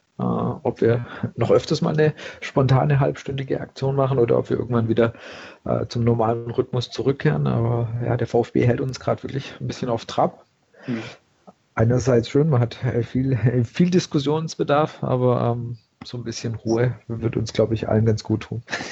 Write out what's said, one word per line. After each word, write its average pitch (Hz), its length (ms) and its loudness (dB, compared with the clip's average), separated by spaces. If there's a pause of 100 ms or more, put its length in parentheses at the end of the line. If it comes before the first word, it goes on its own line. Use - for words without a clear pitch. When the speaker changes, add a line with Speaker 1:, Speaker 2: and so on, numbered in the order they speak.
(180)
Speaker 1:
Äh, 123 60 -4
ob 117 560 -2
wir 117 260 2 (300)
noch - 160 0
öfters - 300 2
mal 165 120 0
eine 151 200 2 (260)
spontane 135 600 2
halbstündige 139 580 -2
Aktion 135 360 -4
machen 135 220 2
oder 120 200 4
ob 127 120 0
wir 131 80 0
irgendwann 117 300 0
wieder, 113 260 2 (520)
äh, 117 220 0
zum 117 180 -2
normalen 117 440 2
Rhythmus 123 400 -2
zurückkehren. 143 580 0
Aber 117 420 0 (140)
ja, 120 120 0
der 120 120 -2
V 120 140 2
F - 120 -4
B 123 120 4
hält 120 140 2
uns 131 220 -6
gerade 117 220 -2
wirklich - 360 -8
ein 127 80 -8
bisschen 123 220 -6
auf 113 160 -2
Trab. - 400 -2 (420)
Speaker 2:
Mhm. 113 160 -6 (720)
Speaker 1:
Einerseits 120 540 2
schön, 151 200 2
man 123 120 4
hat, 117 220 -2
äh, 117 200 0
viel, 131 300 -2
äh, 123 300 2
viel 175 260 0
Diskussionsbedarf, 156 1120 0
aber, 123 500 2
ähm, 117 240 -8 (280)
so - 120 -12
ein 120 80 -10
bisschen 117 300 -6
Ruhe 113 400 0 (120)
wird 113 300 -2
uns, 113 160 -4
glaub 110 180 2
ich, 110 160 -2
allen 110 180 4
ganz 110 180 2
gut 107 180 0
tun. 117 200 -10 (300)